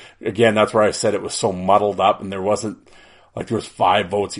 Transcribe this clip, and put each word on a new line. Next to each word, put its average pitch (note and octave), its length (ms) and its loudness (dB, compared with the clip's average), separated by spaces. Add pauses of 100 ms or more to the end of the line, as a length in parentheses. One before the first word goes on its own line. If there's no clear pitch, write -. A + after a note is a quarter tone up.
(220)
Again, G#2+ 340 2
that's G#2+ 180 2
where G#2+ 100 4
I G2+ 80 2
said G#2 220 -2
it F#2+ 80 -2
was - 120 -10
so G#2+ 180 -2
muddled F#2+ 480 2
up G2 220 2
and G2 100 -10
there G2 100 -8
wasn't, G2+ 460 -4 (480)
like, - 120 -10
there A2+ 80 -4
was - 120 -6
five F#2+ 420 0
votes, G2 300 -4